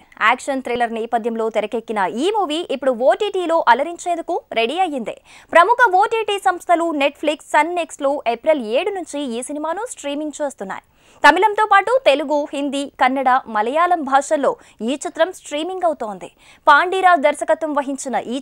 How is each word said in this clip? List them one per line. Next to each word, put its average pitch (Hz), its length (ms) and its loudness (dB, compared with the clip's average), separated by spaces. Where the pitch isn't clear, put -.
యాక్షన్ 254 400 0
థ్రిల్లర్ 240 320 -2
నేపథ్యంలో 226 600 -4
తెరకెక్కిన 220 420 -4
ఈ 381 80 0
మూవీ 349 400 -2
ఇప్పుడు 262 200 -2
ఓటీటీలో 339 760 0
అలరించేందుకు 339 760 0
రెడీ 233 260 -2
అయ్యింది. 285 360 -4
ప్రముఖ 370 240 6
ఓటీటీ 427 440 0
సంస్థలు 349 440 0
Netflix, 302 540 0
సన్ 330 220 2
నెక్స్ట్లో 294 520 -4
ఏప్రిల్ 262 340 0
ఏడు 370 200 -2
నుంచి 294 220 -10
ఈ 240 140 -6
సినిమాను 311 440 -6
స్ట్రీమింగ్ 285 460 -8
చేస్తున్నాయి. 214 420 -8
తమిళంతో 403 440 4
పాటు 440 340 4
తెలుగు, 294 480 2
హిందీ, 277 380 -4
కన్నడ, 262 280 2
మలయాళం 294 560 0
భాషల్లో 277 480 0
ఈ 226 120 -2
చిత్రం 330 280 -2
స్ట్రీమింగ్ 349 560 -6
అవుతోంది. 214 420 -8
పాండిరాజ్ 349 600 6
దర్శకత్వం 311 460 0
వహించిన 269 420 -4
ఈ 233 260 -4